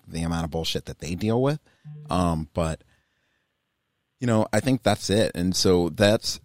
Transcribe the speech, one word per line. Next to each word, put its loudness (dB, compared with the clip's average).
the -6
amount -2
of -8
bullshit -4
that -14
they -8
deal 0
with. 0
Um, 0
but, -2
you -4
know, 4
I 2
think 0
that's 0
it. 2
And 0
so 4
that's 2